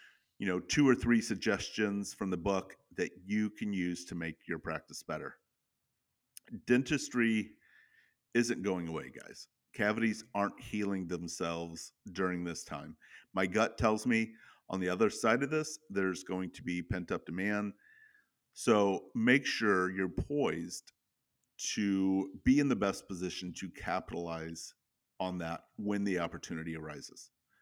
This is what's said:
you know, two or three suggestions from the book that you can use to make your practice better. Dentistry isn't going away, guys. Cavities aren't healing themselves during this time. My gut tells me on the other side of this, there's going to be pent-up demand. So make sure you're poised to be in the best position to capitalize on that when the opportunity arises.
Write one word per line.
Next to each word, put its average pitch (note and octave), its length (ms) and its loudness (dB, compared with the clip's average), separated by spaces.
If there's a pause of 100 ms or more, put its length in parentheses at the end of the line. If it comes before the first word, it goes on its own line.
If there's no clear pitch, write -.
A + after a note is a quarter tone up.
(400)
you G2+ 80 -4
know, F2+ 140 2
two C#3+ 280 4
or B2 60 8
three A#2 260 4
suggestions G2+ 920 -2
from G2 180 -6
the F#2 60 0
book F#2+ 400 -2 (200)
that F2+ 140 -2 (140)
you G#2 260 0
can G#2 220 -6
use F2+ 340 -2
to - 80 -10
make E2 340 -6
your E2 100 -4
practice D#2+ 440 -8
better. D2 340 -8 (1300)
Dentistry B2 840 2 (840)
isn't A#2 280 2
going F2+ 260 -2
away, C#2+ 280 -8
guys. - 320 -18 (280)
Cavities A2 480 2 (100)
aren't G2+ 240 0
healing G2 480 -2
themselves E2+ 840 -4 (200)
during F2+ 320 -2
this E2+ 200 -6
time. D2+ 320 -12 (380)
My F#2+ 100 4
gut G#2 320 2
tells A2 300 4
me A2+ 240 4 (400)
on F#2+ 100 -2
the F2+ 80 0
other G2 220 4
side A#2+ 320 2
of C3+ 80 -2
this, - 280 -4 (120)
there's F#2+ 340 0
going F#2 280 -4
to - 100 -16
be F2 180 -2
pent-up F2+ 460 -4
demand. G2+ 480 -2 (800)
So G2+ 500 4 (100)
make B2 300 6
sure F#2+ 460 2
you're F#2+ 180 -2
poised F2 840 -4 (840)
to F#2+ 560 2 (120)
be C3 160 6
in C#3+ 120 4
the A#2 60 2
best G2 300 0
position F2+ 520 -6
to F#2+ 100 -8
capitalize E2+ 1040 -6 (480)
on F#2 180 -2
that E2 260 -6 (120)
when G#2 280 -2
the F#2 160 0
opportunity E2 540 -6
arises. D#2 560 -12 (320)